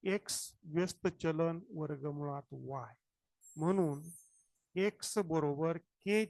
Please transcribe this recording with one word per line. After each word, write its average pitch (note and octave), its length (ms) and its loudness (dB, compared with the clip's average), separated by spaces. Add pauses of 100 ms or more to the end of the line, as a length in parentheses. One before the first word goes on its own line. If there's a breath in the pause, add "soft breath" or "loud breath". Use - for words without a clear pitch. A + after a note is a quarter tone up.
एक्स F#3+ 340 0 (280)
व्यस्त F3 400 0 (100)
चलन E3 440 2 (100)
वर्गमुळात D3 840 -4
वाय, B2+ 420 -8 (640)
म्हणून D#3 460 2 (720)
एक्स G3+ 460 0
बरोबर D#3+ 580 2
के G#3+ 520 0